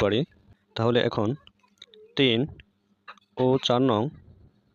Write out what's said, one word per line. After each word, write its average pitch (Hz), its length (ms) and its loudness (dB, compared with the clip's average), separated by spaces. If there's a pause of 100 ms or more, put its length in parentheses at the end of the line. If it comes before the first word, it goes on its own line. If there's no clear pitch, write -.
পারি, 101 160 2 (580)
তাহলে 120 220 0 (100)
এখন 110 200 -2 (880)
তিন 123 200 2 (1040)
ও - 20 2 (200)
চার 123 140 2 (100)
নং 107 120 0 (720)